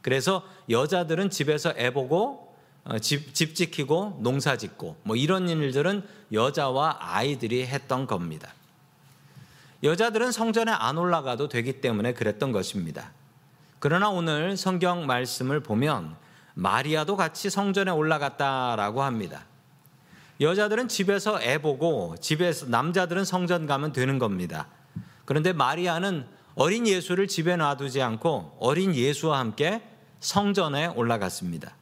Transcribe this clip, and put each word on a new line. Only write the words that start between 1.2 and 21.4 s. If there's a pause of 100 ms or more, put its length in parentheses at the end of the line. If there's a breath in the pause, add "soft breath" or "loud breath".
집에서
애
보고, (280 loud breath)
어,
집,
집
지키고
농사
짓고
뭐
이런
일들은 (280 loud breath)
여자와
아이들이
했던
겁니다. (1300 loud breath)
여자들은
성전에
안
올라가도
되기
때문에
그랬던
것입니다. (680 soft breath)
그러나
오늘
성경
말씀을
보면 (380 loud breath)
마리아도
같이
성전에
올라갔다라고
합니다. (960 loud breath)
여자들은
집에서